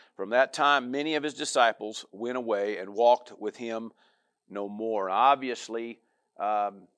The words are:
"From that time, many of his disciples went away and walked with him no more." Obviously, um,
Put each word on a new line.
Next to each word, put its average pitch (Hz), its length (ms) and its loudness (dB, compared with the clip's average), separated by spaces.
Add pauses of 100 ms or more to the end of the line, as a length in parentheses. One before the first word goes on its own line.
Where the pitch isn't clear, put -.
(160)
"From 98 140 -8
that 127 220 4
time, 139 380 2
many 147 240 -2
of 147 80 0
his 147 100 -4
disciples 120 800 0
went 117 240 -6
away 107 400 -2
and 95 160 -10
walked 120 480 4
with 104 160 -6
him 113 340 -8 (600)
no 101 180 -6
more." 104 400 -2
Obviously, 117 920 0 (380)
um, 101 600 -2